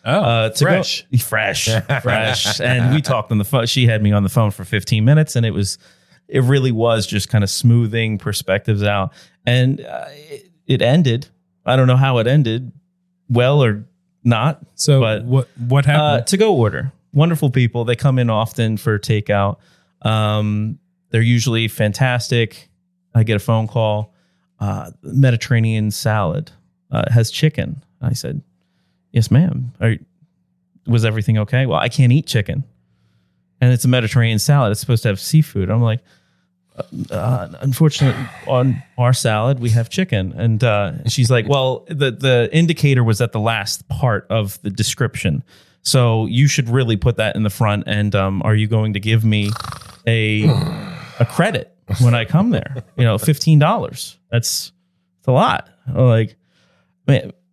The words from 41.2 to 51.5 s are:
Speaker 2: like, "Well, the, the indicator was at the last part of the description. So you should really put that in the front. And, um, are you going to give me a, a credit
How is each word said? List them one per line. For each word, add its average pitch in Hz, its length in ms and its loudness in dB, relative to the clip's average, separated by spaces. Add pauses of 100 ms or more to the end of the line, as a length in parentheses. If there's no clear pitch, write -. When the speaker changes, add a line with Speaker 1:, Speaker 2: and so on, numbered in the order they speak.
Speaker 2:
like, 117 180 2
"Well, 131 420 -2
the, 139 220 -2
the 120 420 2
indicator 151 500 2
was 113 160 2
at 120 140 -2
the 113 80 -4
last 110 480 -4
part 120 400 -2
of 104 320 -4
the 107 80 -6
description. 98 760 -4 (400)
So 113 440 2
you 131 200 2
should 131 220 -2
really 117 260 0
put 117 220 0
that 107 180 -2
in 107 60 -2
the 107 80 0
front. 104 380 -2
And, 104 280 -2
um, 98 280 0
are 107 100 2
you 107 140 2
going 107 260 0
to 101 60 -4
give 110 260 2
me 107 240 2 (560)
a, 110 380 0 (760)
a 120 80 4
credit - 480 -2 (260)